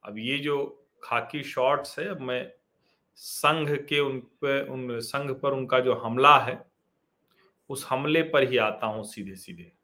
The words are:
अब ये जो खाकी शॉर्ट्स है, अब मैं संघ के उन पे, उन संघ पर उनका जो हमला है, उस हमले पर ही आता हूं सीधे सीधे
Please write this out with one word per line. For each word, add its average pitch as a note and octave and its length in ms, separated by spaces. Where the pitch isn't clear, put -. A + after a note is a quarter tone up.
अब G#2 140
ये B2 200
जो C#3+ 500
खाकी A#2+ 400
शॉर्ट्स C3+ 560
है, E3+ 80
अब F3+ 140
मैं B2+ 300
संघ D3+ 640
के D3 200
उन C3+ 200
पे, C#3 480
उन B2+ 320
संघ C#3 320
पर C#3 200
उनका C3 280
जो B2 160
हमला B2+ 440
है, - 240
उस C3+ 200
हमले D3+ 340
पर C#3 260
ही B2+ 80
आता G#2+ 300
हूं G#2+ 160
सीधे G2 320
सीधे F2 360